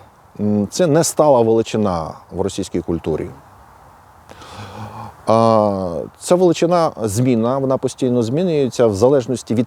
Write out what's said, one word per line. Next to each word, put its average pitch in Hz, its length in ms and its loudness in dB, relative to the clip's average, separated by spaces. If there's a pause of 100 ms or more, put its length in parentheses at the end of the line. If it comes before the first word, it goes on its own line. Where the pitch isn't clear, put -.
(400)
м, 104 300 0
це 180 160 0
не 156 180 4
стала 143 360 4
величина 107 720 0 (200)
в 90 100 -6
російській 95 400 -4
культурі. 78 480 -4 (2000)
А, 107 760 2 (180)
ця - 160 0
величина 170 580 2 (100)
змінна, 120 560 0
вона 131 180 -2
постійно 123 460 -2
змінюється 139 640 0
в 104 80 2
залежності 120 600 0
від 117 120 0